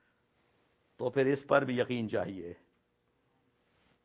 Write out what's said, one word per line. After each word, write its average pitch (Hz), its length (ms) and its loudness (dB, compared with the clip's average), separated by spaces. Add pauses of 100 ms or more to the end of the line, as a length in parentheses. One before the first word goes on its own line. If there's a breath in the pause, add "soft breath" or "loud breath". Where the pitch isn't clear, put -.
(960)
تو 123 140 -4
پھر 135 160 2
اس 139 200 0
پر 143 180 4
بھی 123 140 -2
یقین 117 320 0
چاہیے۔ 92 440 -6 (1500)